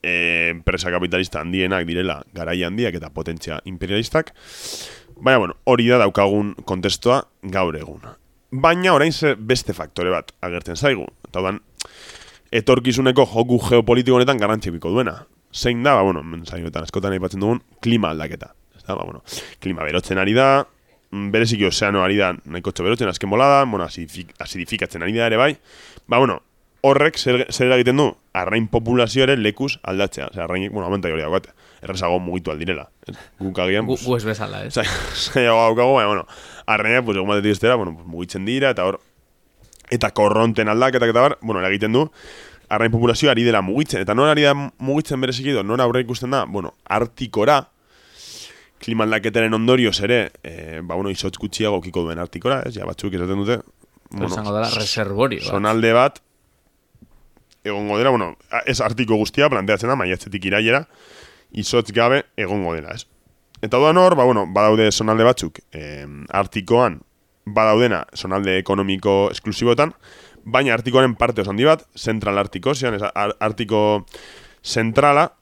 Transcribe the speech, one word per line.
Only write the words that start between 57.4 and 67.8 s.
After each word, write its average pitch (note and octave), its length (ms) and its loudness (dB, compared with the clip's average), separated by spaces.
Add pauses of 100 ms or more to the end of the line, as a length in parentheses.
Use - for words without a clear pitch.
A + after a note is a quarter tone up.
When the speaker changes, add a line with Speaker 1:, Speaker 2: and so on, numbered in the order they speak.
Speaker 1:
egongo G#2 340 -2
dela, B2+ 120 4
bueno, G2+ 240 0 (180)
a-, A#2 140 -2
ez B2+ 160 -2
Artiko A2 340 0
guztia, G#2+ 340 0
planteatzen G#2 400 -2
da, C3+ 60 0
maiatzetik F#2+ 500 -6
irailera, A2 380 0 (680)
izotz A2 420 -2
gabe A#2+ 300 2 (120)
egongo F#2 400 -4
dela, D#2+ 180 -10
ez? - 120 -16 (560)
Eta A2 180 -2
orduan D#3 180 6
hor, F#3 180 6
ba, B2+ 100 4
bueno, A2+ 220 4
badaude G#2+ 440 4
zonalde A2 320 2
batzuk, A#2 460 2
em, D2 600 -14
Artikoan, G2 720 0 (480)
badaudena A2 560 4 (100)